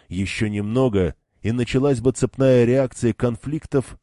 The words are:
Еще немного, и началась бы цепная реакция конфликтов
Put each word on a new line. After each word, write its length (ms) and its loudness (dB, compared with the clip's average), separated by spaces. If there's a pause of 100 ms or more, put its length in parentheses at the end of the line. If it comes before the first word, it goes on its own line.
Еще 400 -4
немного, 680 0 (260)
и 100 -2
началась 480 0
бы 140 2
цепная 500 2
реакция 480 0
конфликтов 920 -4